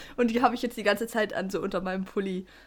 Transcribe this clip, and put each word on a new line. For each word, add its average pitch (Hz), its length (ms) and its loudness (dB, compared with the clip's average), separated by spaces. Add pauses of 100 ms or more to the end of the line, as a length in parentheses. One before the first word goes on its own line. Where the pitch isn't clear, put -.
(180)
Und 247 120 4
die 233 140 2
hab 240 100 6
ich 247 80 -4
jetzt 247 160 -2
die 214 60 -6
ganze 208 240 2
Zeit 214 260 0
an, 190 160 -2
so 185 120 -2
unter 190 200 -2
meinem 185 240 -4
Pulli. 190 400 -4 (200)